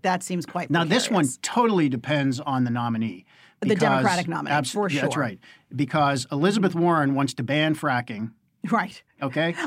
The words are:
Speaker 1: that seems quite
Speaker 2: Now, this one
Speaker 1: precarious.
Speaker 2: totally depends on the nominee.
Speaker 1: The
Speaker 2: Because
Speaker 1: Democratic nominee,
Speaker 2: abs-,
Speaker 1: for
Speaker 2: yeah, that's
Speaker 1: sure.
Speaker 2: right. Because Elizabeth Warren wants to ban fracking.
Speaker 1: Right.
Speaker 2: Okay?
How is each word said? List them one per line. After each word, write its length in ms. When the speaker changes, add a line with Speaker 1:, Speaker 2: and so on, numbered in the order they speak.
Speaker 1:
that 220
seems 220
quite 240
Speaker 2:
Now, 120
this 280
one 160
Speaker 1:
precarious. 160
Speaker 2:
totally 460
depends 520
on 240
the 60
nominee. 540
Speaker 1:
The 80
Speaker 2:
Because 140
Speaker 1:
Democratic 440
nominee, 300
Speaker 2:
abs-, 160
Speaker 1:
for 160
Speaker 2:
yeah, 140
that's 120
Speaker 1:
sure. 80
Speaker 2:
right. 160
Because 560
Elizabeth 420
Warren 400
wants 200
to 80
ban 320
fracking. 580
Speaker 1:
Right. 320
Speaker 2:
Okay? 340